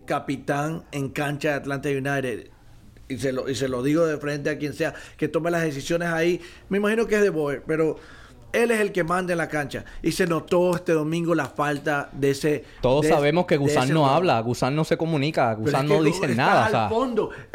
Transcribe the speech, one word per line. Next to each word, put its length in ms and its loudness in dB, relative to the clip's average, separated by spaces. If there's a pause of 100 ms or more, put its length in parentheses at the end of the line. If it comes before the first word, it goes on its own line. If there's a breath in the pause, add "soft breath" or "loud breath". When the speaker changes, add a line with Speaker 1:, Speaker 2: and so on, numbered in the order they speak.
Speaker 1:
capitán 840 -4
en 200 -6
cancha 400 -4
de 40 0
Atlanta 360 -4
United. 580 -2 (600)
Y 100 -6
se 140 0
lo, 160 -4
y 60 -2
se 140 -2
lo 140 -4
digo 240 2
de 120 -2
frente 320 -4
a 80 -4
quien 140 -6
sea 220 -4 (220 loud breath)
que 120 -2
tome 220 -2
las 120 0
decisiones 480 -2
ahí. 300 0 (280 loud breath)
Me 100 0
imagino 280 2
que 100 0
es 60 4
De 80 4
Boer, 360 -2
pero 300 0 (560 loud breath)
él 180 2
es 100 2
el 120 0
que 100 0
manda 300 -2
en 60 -2
la 100 -2
cancha. 360 -6 (160 loud breath)
Y 120 -2
se 160 0
notó 480 2
este 160 0
domingo 420 0
la 120 0
falta 640 -2
de 180 0
ese, 340 0 (160 loud breath)
Speaker 2:
Todos 220 4
Speaker 1:
de, 60 2
Speaker 2:
sabemos 380 4
que 100 2
Speaker 1:
de 20 4
Speaker 2:
Gusán 260 2
Speaker 1:
ese 100 0
Speaker 2:
no 80 4
Speaker 1:
jugador. 160 4
Speaker 2:
habla, 240 2
Gusán 340 0
no 80 2
se 120 0
comunica, 600 0
Speaker 1:
Pero 80 -4
Speaker 2:
Gusán 220 0
Speaker 1:
es 40 2
que 80 4
Speaker 2:
no 60 4
dice 220 0
Speaker 1:
está 100 0
Speaker 2:
nada, 300 4
Speaker 1:
al 20 2
Speaker 2:
o 20 0
sea. 180 2
Speaker 1:
fondo. 420 0 (240 loud breath)